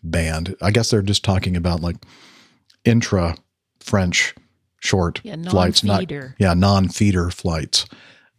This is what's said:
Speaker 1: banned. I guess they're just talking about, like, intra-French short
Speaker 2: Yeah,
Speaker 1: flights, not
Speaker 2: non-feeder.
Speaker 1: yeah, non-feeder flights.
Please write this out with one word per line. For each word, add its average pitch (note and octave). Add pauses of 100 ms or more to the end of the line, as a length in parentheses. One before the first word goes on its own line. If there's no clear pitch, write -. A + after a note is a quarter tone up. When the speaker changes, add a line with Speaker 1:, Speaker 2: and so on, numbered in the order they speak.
Speaker 1:
banned. E2
I F#2+
guess A2+
they're G#2+
just G2
talking F#2+
about, E2+
like, E2+ (880)
intra-French - (460)
short F2
Speaker 2:
Yeah, - (140)
Speaker 1:
flights, F2+
not G2+
Speaker 2:
non-feeder. C3
Speaker 1:
yeah, F#2+
non-feeder F#2
flights. E2 (540)